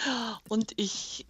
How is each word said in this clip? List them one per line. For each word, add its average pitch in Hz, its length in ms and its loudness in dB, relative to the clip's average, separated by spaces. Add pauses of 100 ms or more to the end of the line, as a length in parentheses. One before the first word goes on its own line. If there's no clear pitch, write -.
(480)
Und 214 280 4
ich, - 540 -2